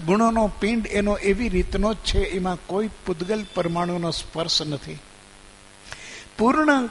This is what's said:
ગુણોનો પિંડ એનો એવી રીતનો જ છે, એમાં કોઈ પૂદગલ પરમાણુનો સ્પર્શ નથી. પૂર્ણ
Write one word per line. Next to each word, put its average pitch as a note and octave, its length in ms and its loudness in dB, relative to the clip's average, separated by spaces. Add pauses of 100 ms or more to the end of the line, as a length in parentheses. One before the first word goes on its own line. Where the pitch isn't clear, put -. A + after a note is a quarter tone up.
ગુણોનો A3 440 4 (120)
પિંડ A3 360 0
એનો G#3 280 2
એવી G3+ 300 0
રીતનો F#3+ 420 0
જ G#3 100 -8
છે, - 180 2 (100)
એમાં F3+ 340 -4
કોઈ G#3 340 -2
પૂદગલ F#3 520 -4
પરમાણુનો E3+ 640 -2
સ્પર્શ - 520 -4
નથી. D3+ 340 -8 (1300)
પૂર્ણ C4+ 580 4